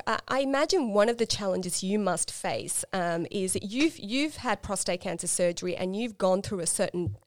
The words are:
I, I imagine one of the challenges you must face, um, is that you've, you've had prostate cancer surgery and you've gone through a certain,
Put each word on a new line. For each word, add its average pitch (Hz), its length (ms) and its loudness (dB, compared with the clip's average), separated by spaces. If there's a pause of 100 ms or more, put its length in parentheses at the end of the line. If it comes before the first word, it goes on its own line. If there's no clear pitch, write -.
I, 220 200 2
I 262 120 2
imagine 277 540 2
one 208 140 6
of 233 100 2
the 226 80 2
challenges 185 580 -2
you 202 160 2
must 185 320 0
face, 151 520 -4 (100)
um, 170 380 0
is 185 220 0
that - 100 -2
you've, 262 360 0
you've 277 380 -2
had 220 240 -2
prostate 185 400 -2
cancer 175 260 -4
surgery 175 480 0
and 185 200 -2
you've 220 220 -4
gone 185 240 4
through 196 180 -4
a 160 80 -2
certain, 175 480 0 (120)